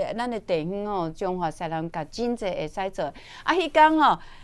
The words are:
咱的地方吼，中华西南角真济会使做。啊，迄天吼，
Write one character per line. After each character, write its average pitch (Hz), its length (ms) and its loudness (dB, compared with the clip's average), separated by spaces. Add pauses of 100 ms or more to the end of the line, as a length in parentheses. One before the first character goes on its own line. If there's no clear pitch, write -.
(180)
咱 240 140 -4
的 226 80 -4
地 165 240 -2
方 202 220 -4
吼， 185 240 -2
中 185 280 -4
华 170 140 -2
西 170 160 -8
南 160 240 -4
角 170 140 -6
真 240 320 -4
济 220 80 -8
会 170 200 -4
使 190 260 -6
做。 175 140 -4 (380)
啊， - 100 2
迄 339 160 2
天 311 300 8
吼， 254 180 6 (260)